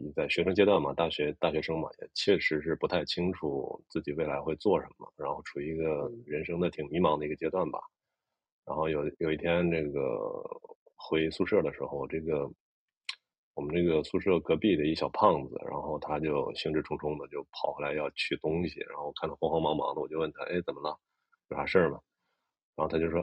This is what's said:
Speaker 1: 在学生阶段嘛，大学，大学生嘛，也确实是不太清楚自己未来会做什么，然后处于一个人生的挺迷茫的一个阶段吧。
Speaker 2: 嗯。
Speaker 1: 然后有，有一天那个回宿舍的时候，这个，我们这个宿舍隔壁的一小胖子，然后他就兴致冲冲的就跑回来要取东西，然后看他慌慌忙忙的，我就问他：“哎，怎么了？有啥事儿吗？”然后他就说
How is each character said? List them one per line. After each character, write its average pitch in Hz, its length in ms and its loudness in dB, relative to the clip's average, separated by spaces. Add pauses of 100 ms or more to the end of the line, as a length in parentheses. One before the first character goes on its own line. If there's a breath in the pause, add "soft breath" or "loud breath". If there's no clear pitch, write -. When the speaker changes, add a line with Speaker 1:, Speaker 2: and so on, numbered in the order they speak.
(140)
Speaker 1:
在 73 140 0
学 85 160 2
生 92 100 2
阶 98 120 8
段 95 160 6
嘛， 69 120 0
大 80 160 2
学， 76 300 -2
大 85 100 2
学 76 120 0
生 80 180 -2
嘛， 78 80 -2 (140)
也 - 120 -12
确 101 240 4
实 78 240 0
是 80 140 -2
不 82 100 0
太 82 200 0
清 90 260 0
楚 69 560 -4
自 80 140 -4
己 73 100 -4
未 78 140 -2
来 71 160 -2
会 78 160 -2
做 95 240 4
什 - 60 -10 (100)
么， - 180 -16
然 71 180 -4
后 76 100 -8
处 - 180 -8
于 78 120 -4
一 80 40 -4
个 78 340 0 (140)
人 80 180 -4
生 85 160 -4
的 87 100 2
挺 - 200 -6
迷 78 100 0
茫 78 180 4
的 76 80 -4
一 76 40 -4
个 76 80 -4
阶 80 120 -2
段 87 220 0
吧。 - 80 -6
Speaker 2:
嗯。 - 80 -12 (760)
Speaker 1:
然 76 100 -6
后 78 140 0
有， 73 200 0 (100)
有 80 120 2
一 78 60 0
天 85 320 4
那 82 120 2
个 65 640 -2 (540)
回 80 340 0
宿 90 140 -2
舍 98 160 4
的 76 100 0
时 67 140 -6
候， 69 200 -6
这 80 140 -4
个， 76 320 -2 (1000)
我 69 80 -6
们 73 120 -4
这 87 80 4
个 80 220 4
宿 - 160 -2
舍 90 220 4
隔 80 160 2
壁 98 180 4
的 76 100 2
一 78 80 2
小 76 140 0
胖 78 400 4
子， - 80 -10 (160)
然 71 100 -6
后 76 180 -4
他 76 200 -4
就 73 340 0
兴 78 200 -4
致 78 80 2
冲 73 160 -6
冲 76 200 -4
的 71 120 -10
就 71 120 -8 (120)
跑 73 180 -2
回 71 100 -8
来 71 120 -2
要 73 160 -2
取 - 320 -4
东 82 260 0
西， - 220 -10
然 73 80 -12
后 73 240 -8
看 80 80 -2
他 - 80 -8
慌 80 120 0
慌 80 120 2
忙 76 160 2
忙 69 180 -2
的， 76 60 -4
我 69 80 -4
就 78 100 -4
问 80 140 0
他 - 180 -10
：“哎， 90 140 0
怎 69 80 -4
么 69 80 -12
了？ 76 180 -4 (500)
有 - 80 -6
啥 71 80 -2
事 - 120 2
儿 82 120 8
吗？” 69 100 -4 (760)
然 78 80 0
后 78 40 4
他 80 100 0
就 80 140 2
说 82 120 2